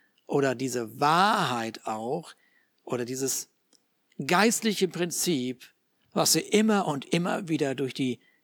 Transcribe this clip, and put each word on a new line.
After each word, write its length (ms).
oder 280
diese 460
Wahrheit 840
auch 480
oder 180
dieses 460
geistliche 640
Prinzip, 760
was 200
wir 200
immer 320
und 260
immer 360
wieder 260
durch 180
die 280